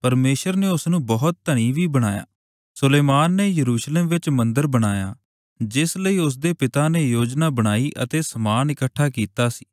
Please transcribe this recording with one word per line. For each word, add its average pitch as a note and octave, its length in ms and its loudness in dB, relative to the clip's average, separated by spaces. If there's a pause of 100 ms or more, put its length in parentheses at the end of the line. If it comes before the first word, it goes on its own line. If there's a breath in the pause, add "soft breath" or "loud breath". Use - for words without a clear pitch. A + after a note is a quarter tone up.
ਪਰਮੇਸ਼ਰ C3 520 0
ਨੇ G3 100 0
ਉਸ F3 220 -2
ਨੂੰ E3 180 0
ਬਹੁਤ A#2 380 0
ਧਨੀ B2 280 0
ਵੀ E3 140 0
ਬਣਾਇਆ। A#2+ 380 0 (520)
ਸੁਲੇਮਾਨ C#3+ 560 4
ਨੇ G3+ 160 2
ਯਰੂਸ਼ਲਮ D3+ 600 0
ਵਿੱਚ E3+ 200 -2
ਮੰਦਰ B2+ 380 2
ਬਣਾਇਆ, G2+ 480 0 (460)
ਜਿਸ B2+ 360 -2
ਲਈ F#3+ 220 0
ਉਸ D3 200 0
ਦੇ E3 140 0
ਪਿਤਾ C#3+ 360 0
ਨੇ E3 140 0
ਯੋਜਨਾ B2+ 480 0
ਬਣਾਈ A#2 400 0 (120)
ਅਤੇ D3+ 200 -4
ਸਮਾਨ A2+ 480 -2
ਇਕੱਠਾ C#3+ 380 -2
ਕੀਤਾ A#2+ 400 -2
ਸੀ। - 240 -10